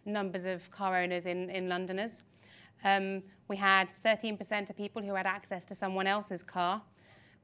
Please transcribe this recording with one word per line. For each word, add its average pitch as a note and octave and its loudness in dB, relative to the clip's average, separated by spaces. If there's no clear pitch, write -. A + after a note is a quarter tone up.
numbers G3 -2
of F3+ -4
car F#3+ 0
owners F3+ 0
in, F3+ -2
in F#3 -2
Londoners. F#3 -4
Um, G3 2
we G3+ -4
had F#3+ 6
thirteen G#3+ 2
percent G#3 -2
of G3+ -14
people G3+ -6
who G3+ -4
had F#3+ -2
access F#3+ -4
to F#3+ -12
someone F#3+ 0
else's G3+ 0
car. F#3 0